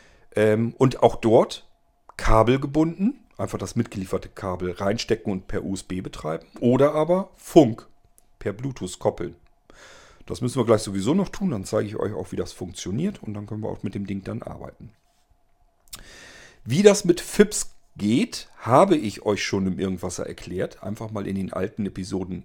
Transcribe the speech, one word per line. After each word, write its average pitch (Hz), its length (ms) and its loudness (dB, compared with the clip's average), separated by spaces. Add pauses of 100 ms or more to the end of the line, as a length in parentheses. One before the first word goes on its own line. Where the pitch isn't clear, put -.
(340)
Ähm, 107 420 2
und - 260 2
auch 117 140 6
dort 123 520 2 (480)
kabelgebunden, 143 1040 2 (160)
einfach 104 220 -6
das - 180 -8
mitgelieferte 95 520 -4
Kabel 90 440 -6
reinstecken 104 600 -2
und 92 140 -6
per - 180 -4
U 95 100 -6
S 90 100 -8
B 92 160 -8
betreiben - 460 -8 (140)
oder 131 340 4
aber 170 420 0
Funk 123 500 6 (520)
per 104 140 -6
Bluetooth 120 460 -10
koppeln. - 380 -2 (880)
Das 90 140 -10
müssen 123 200 -2
wir 110 60 0
gleich 110 160 4
sowieso 98 320 0
noch 196 140 0
tun, 190 220 -4
dann 98 140 -6
zeige 110 240 -2
ich 104 80 -10
euch 104 160 -4
auch, - 200 -10
wie 95 40 -10
das 90 160 -6
funktioniert 98 680 -6
und 107 120 -10
dann 104 120 -12
können 107 160 -10
wir 107 80 -6
auch 95 120 -10
mit 101 120 -8
dem 101 120 -8
Ding 98 180 -8
dann 110 180 -10
arbeiten. - 480 -16 (1700)
Wie 139 180 2
das 202 220 8
mit 170 160 2
FIPS - 500 0 (260)
geht, 120 520 0 (100)
habe 156 380 4
ich 104 260 -4
euch 104 200 0
schon 98 240 0
im 92 120 -2
Irgendwasser 92 480 -4
erklärt. - 560 -8
Einfach 110 280 -10
mal 101 160 -6
in 98 80 -4
den 95 180 -4
alten 98 340 -4
Episoden 92 580 -6